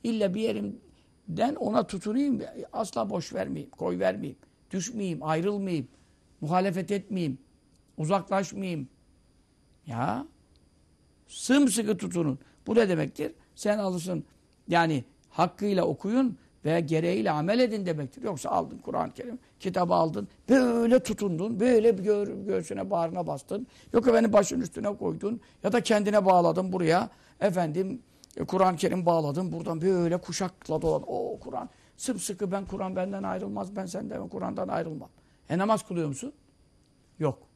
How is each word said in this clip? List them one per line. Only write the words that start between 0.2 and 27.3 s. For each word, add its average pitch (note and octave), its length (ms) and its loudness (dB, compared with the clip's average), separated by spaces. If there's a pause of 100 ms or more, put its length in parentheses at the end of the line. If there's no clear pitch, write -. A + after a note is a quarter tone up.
bir A3 160 0
elimden G#3 1040 -4
ona G#3+ 320 0
tutunayım, A3 540 -2 (320)
asla G#3+ 360 -4
boş F#3 240 -6
vermeyeyim, D#3 380 -6
koy F3 280 -4
vermeyeyim, F#3+ 380 -2 (340)
düşmeyeyim, F#3+ 520 -4
ayrılmayayım, E3+ 640 -2 (540)
muhalefet F#3 500 0
etmeyeyim, F#3 460 -2 (600)
uzaklaşmayayım. F#3 920 -2 (1000)
Ya, F3 400 -4 (1000)
sımsıkı A3+ 680 2
tutunun. F3 420 -2 (280)
Bu A3 80 0
ne A3 140 6
demektir? F3 420 -2 (240)
Sen G#3 220 0
alırsın, F3+ 460 -4 (440)
yani D#3+ 360 2 (260)
hakkıyla F3+ 560 0
okuyun G#3+ 520 0 (280)
ve E3 140 2
gereğiyle E3+ 520 0
amel E3+ 280 2
edin G#3+ 260 0
demektir. D3 380 -6
Yoksa E3 260 -6
aldın - 280 -2
Kur'an-ı - 360 -4
Kerim, B3 260 -12 (200)
kitabı F3+ 340 0
aldın, F3 340 2 (220)
böyle A#3+ 540 6
tutundun, G3+ 560 -2
böyle A3+ 380 6
bir F#3+ 60 -6
gö-, G3+ 420 0
göğsüne, F#3+ 440 -4
bağrına E3+ 380 -2
bastın. F3 400 -6 (260)
Yok A#3 140 4
efendim A3+ 260 6
başın - 280 4
üstüne - 360 -4
koydun G3+ 440 -4 (220)
ya G3+ 80 2
da A#3+ 100 4
kendine G#3 440 2
bağladın F3+ 460 6
buraya. F3+ 380 2 (300)